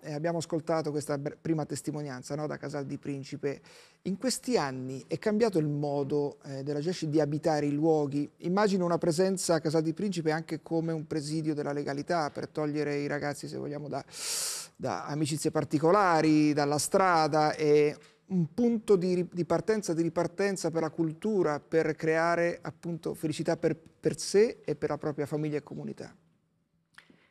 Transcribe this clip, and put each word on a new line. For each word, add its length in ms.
eh, 120
abbiamo 240
ascoltato 540
questa 260
bre-, 240
prima 240
testimonianza, 680
no, 100
da 120
Casal 280
di 140
Principe. 600
In 120
questi 400
anni 500
è 100
cambiato 420
il 80
modo, 760
eh, 180
della 200
Gesci 260
di 140
abitare 460
i 40
luoghi? 580
Immagino 440
una 140
presenza 560
a 80
Casal 200
di 120
Principe 360
anche 320
come 300
un 160
presidio 460
della 180
legalità, 580
per 200
togliere 480
i 100
ragazzi, 400
se 80
vogliamo, 320
da, 160
da 300
amicizie 460
particolari, 1000
dalla 280
strada, 760
e 420
un 280
punto 440
di 160
ri-, 180
di 140
partenza, 480
di 80
ripartenza 680
per 120
la 80
cultura, 720
per 340
creare 680
appunto 520
felicità 420
per, 220
per 420
sé 460
e 100
per 140
la 80
propria 280
famiglia 300
e 80
comunità. 500